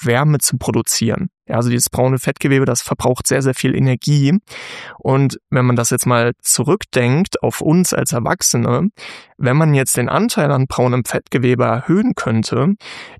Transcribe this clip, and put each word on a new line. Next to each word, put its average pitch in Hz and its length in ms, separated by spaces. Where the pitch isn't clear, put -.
Wärme 143 380
zu - 180
produzieren. - 720
Ja, - 120
also 120 120
dieses 120 200
braune 131 300
Fettgewebe, 139 440
das 123 180
verbraucht - 460
sehr, 139 140
sehr 131 120
viel - 220
Energie. 139 640
Und 135 420
wenn 127 160
man 123 100
das 120 140
jetzt 127 160
mal 120 260
zurückdenkt 135 1040
auf 120 160
uns 175 320
als - 220
Erwachsene, 127 760
wenn 127 200
man 156 160
jetzt 135 240
den 120 100
Anteil 165 440
an 131 160
braunem 123 360
Fettgewebe 123 640
erhöhen 160 500
könnte, 120 600